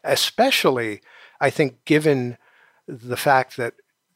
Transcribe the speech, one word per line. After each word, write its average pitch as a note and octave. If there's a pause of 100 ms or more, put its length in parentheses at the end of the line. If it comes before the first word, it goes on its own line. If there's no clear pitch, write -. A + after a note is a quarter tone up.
especially, C#3 (400)
I C#3+
think, C3+
given C#3+ (480)
the B2
fact C3
that A#2 (420)